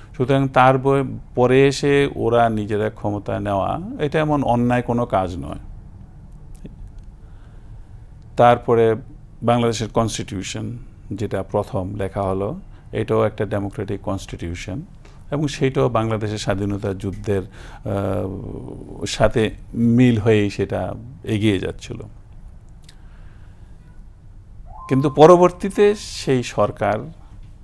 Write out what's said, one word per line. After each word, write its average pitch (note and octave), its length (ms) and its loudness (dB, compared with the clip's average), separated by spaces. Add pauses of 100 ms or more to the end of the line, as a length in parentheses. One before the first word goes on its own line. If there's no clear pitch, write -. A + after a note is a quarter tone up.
(160)
সুতরাং C3+ 320 2
তার C3+ 300 6
বয়ে-, C3 400 0 (160)
পরে B2+ 340 6
এসে C#3 460 2
ওরা A#2 340 4
নিজেরা G#2+ 420 0
ক্ষমতা G#2 500 -4
নেওয়া, G2 400 -2 (200)
এটা D#3 200 0
এমন D3+ 220 2
অন্যায় A#2+ 400 2
কোনো A#2+ 240 -2
কাজ F#2 300 0
নয়। - 260 -10 (2750)
তারপরে A#2+ 600 6 (460)
বাংলাদেশের A#2 460 2
কনস্টিটিউশন A2 880 -4 (340)
যেটা G2+ 300 -4
প্রথম G2+ 520 -4
লেখা G2+ 280 -4
হলো, G2 380 -2 (320)
এটাও A2 320 0
একটা G#2+ 200 -2
ডেমোক্রেটিক G2+ 560 -4
কনস্টিটিউশন, F#2+ 840 -8 (480)
এবং D3 180 -2
সেইটাও C3+ 400 0
বাংলাদেশের A2 500 0
স্বাধীনতা G2+ 560 -2
যুদ্ধের, G2+ 480 -2
আহ, G2 1600 -6
সাথে A2 440 2 (240)
মিল A#2 440 6
হয়েই G#2 320 4
সেটা F#2+ 440 -4 (300)
এগিয়ে G#2+ 340 2
যাচ্ছিল। - 420 -8 (3000)
কিন্তু C3+ 220 2
পরবর্তীতে F3+ 840 6
সেই - 480 -2
সরকার G#2+ 560 0 (640)